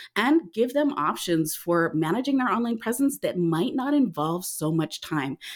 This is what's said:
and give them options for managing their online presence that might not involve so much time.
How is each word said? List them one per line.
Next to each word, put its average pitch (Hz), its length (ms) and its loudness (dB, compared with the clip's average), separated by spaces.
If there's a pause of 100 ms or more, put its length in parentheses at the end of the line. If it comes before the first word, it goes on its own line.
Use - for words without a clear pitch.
(140)
and 277 380 2
give 247 200 0
them 285 200 0
options 160 640 0
for 170 400 0
managing 233 440 0
their 254 100 0
online 233 300 0
presence 277 400 0
that 180 200 -2
might 165 360 2
not 262 200 0
involve 180 500 0
so 156 280 -4
much 160 280 -2
time. 139 380 -4 (180)